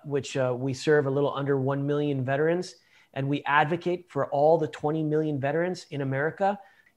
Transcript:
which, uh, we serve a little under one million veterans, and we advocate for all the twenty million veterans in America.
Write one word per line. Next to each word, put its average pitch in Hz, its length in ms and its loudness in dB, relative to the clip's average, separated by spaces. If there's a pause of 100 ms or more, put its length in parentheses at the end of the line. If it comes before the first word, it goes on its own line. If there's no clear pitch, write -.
which, 139 320 -4
uh, 127 180 2
we 127 200 -2
serve 147 320 4
a 135 40 2
little 139 220 0
under 139 260 0
one 139 280 0
million 147 360 0
veterans, 156 520 0 (400)
and 135 160 -4
we 143 140 -2
advocate 170 680 0
for 139 160 0
all 151 320 4
the 156 100 0
twenty 156 340 -4
million 151 380 0
veterans 170 500 -2
in 143 120 -6
America. 156 560 -2 (380)